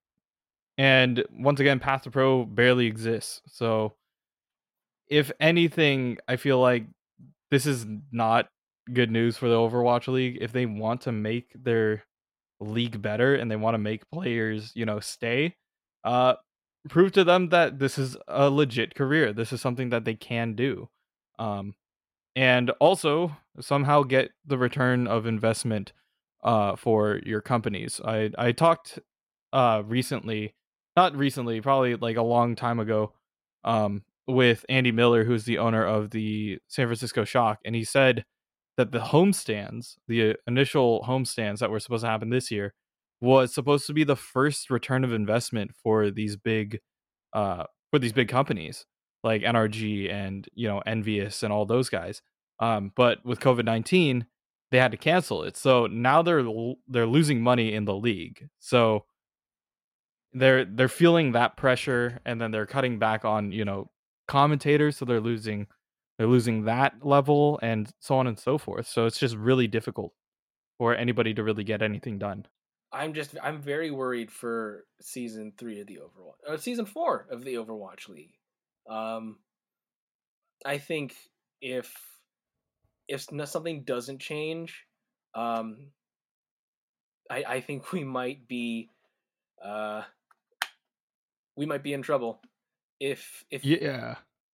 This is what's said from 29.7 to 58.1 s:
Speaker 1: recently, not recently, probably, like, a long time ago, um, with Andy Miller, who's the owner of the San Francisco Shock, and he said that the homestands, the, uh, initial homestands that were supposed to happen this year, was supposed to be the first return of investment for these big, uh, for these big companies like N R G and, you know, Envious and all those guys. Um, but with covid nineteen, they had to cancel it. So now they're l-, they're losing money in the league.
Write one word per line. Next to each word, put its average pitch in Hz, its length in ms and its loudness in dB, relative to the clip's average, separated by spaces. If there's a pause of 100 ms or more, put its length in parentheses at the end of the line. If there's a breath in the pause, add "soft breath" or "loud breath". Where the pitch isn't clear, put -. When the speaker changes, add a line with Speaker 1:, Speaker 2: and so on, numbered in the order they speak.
Speaker 1:
recently, 110 720 -4 (400)
not 175 200 4
recently, 123 460 -2
probably, 131 340 2
like, 113 220 -2
a 117 60 0
long 120 320 2
time 117 240 -2
ago, 107 340 -2 (500)
um, 104 400 0 (240)
with 123 420 4
Andy 127 220 2
Miller, 117 340 4
who's 113 200 0
the 117 120 -2
owner 113 260 2
of 107 280 0
the 107 560 -4
San 127 200 -2
Francisco 117 360 -2
Shock, 110 420 2
and 113 100 -4
he 113 80 -2
said 127 420 2 (520)
that 120 140 2
the 117 80 -2
homestands, 117 1000 0 (100)
the, 113 240 2
uh, - 20 0 (120)
initial 123 600 2
homestands 117 520 -4
that 107 120 -2
were 110 80 -2
supposed 117 240 -6
to 117 60 -2
happen 110 200 -2
this 123 220 -2
year, 101 240 -6 (440)
was 127 320 6
supposed 143 360 0
to 143 60 -8
be 156 100 2
the 139 120 2
first - 540 -2
return 131 340 0
of 123 80 -2
investment 107 640 -2
for 107 360 0
these 104 260 -6
big, 110 420 -4 (540)
uh, 95 300 -2 (260)
for 151 80 2
these 120 160 0
big 120 160 2
companies 120 560 -2 (380)
like 113 180 0
N 117 140 2
R 110 120 4
G 107 400 -4
and, 98 460 -8
you 110 140 -4
know, 101 180 -2
Envious 104 560 -4
and 104 100 -2
all 104 140 0
those 123 240 0
guys. 87 320 -6 (380)
Um, 107 360 -2
but 120 300 2
with 123 140 -4
covid 123 260 2
nineteen, 120 600 2 (420)
they 127 80 4
had 127 140 4
to 98 60 -10
cancel 151 460 0
it. 98 140 -8
So 123 300 4
now 127 340 4
they're 165 200 4
l-, 117 340 -4 (120)
they're 117 200 2
losing 143 340 4
money 117 320 2
in 107 120 -2
the 101 100 -2
league. 101 540 -6 (100)